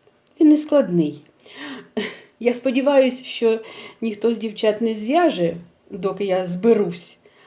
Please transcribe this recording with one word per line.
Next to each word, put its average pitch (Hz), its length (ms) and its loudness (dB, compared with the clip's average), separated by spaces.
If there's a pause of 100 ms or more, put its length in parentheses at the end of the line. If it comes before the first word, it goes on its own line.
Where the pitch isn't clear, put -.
(400)
Він 311 80 8
не 302 80 8
складний. 175 640 0 (1200)
Я 233 140 0
сподіваюсь, 262 680 2
що 226 380 -2 (400)
ніхто 226 340 -2
з 214 40 -8
дівчат 214 420 -2
не 226 140 0
зв'яже, 214 640 0 (340)
доки 190 340 -6
я 185 220 -2
зберусь. 185 720 0 (280)